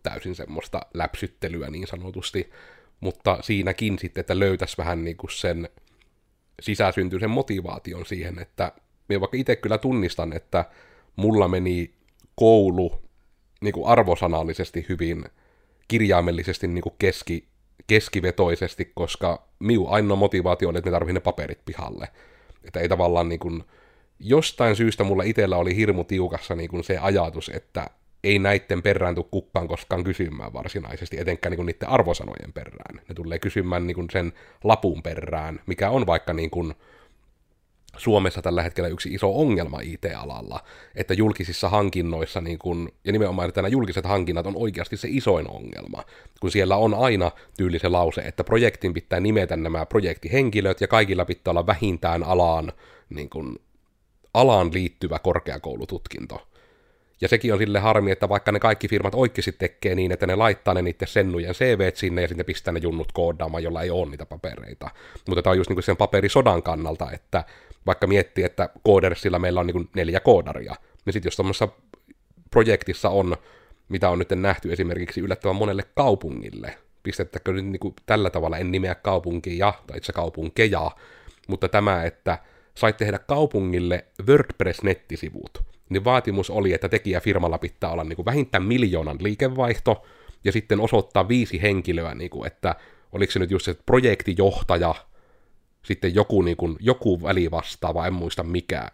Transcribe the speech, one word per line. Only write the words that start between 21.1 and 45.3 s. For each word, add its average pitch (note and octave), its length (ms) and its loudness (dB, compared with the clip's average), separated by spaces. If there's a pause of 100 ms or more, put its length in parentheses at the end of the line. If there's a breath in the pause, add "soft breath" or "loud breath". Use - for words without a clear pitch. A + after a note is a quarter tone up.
ne F#2 60 0
paperit - 440 -4
pihalle. - 440 -10 (560 soft breath)
Että - 160 -6
ei E2+ 80 0
tavallaan F2 400 2
niinku, E2+ 220 -4 (680 soft breath)
jostain A#2 580 2
syystä A2 280 2
mulla F#2+ 180 2
itellä G2 340 2
oli F2 200 2
hirmu G2+ 280 2
tiukassa F2+ 500 -2
niinku E2+ 280 -6
se - 160 -2
ajatus, E2+ 560 0
että - 360 -10 (340)
ei G2+ 140 4
näitten F#2+ 440 2
perään F#2 320 2
tuu E2+ 100 -4
kukaan F2+ 440 -4
koskaan F2 360 -4
kysymään E2 480 -4
varsinaisesti, - 680 -10
etenkään F2 300 -2
niinku F2 120 -4
niitten E2+ 260 -6
arvosanojen E2+ 640 0
perään. - 560 -16
Ne F#2 60 -12
tulee E2+ 240 -8
kysymään F2+ 480 -2
niinku F2 260 -6
sen F2 200 -2 (320 loud breath)
lapun F#2+ 380 2
perään, D#2+ 640 -6
mikä G2 240 0
on B2 160 2
vaikka E2+ 260 0
niinku E2 400 -4 (1200 soft breath)
Suomessa F#2+ 460 2
tällä F2 200 0
hetkellä E2+ 260 -4
yksi - 260 -8
iso G2 260 0
ongelma E2+ 400 0
I C2 200 -10
T-alalla, A#1 600 -10 (340 loud breath)
että - 200 -4
julkisissa G2 540 0
hankinnoissa F2 720 -2
niinku, E2+ 340 -6 (300)
ja G2+ 80 -2
nimenomaan F#2 400 0
tänä F#2+ 160 0
julkiset G#2 360 0
hankinnat F2 420 0
on G2 100 -6
oikeasti F#2 400 -4
se - 140 -8
isoin G2+ 400 2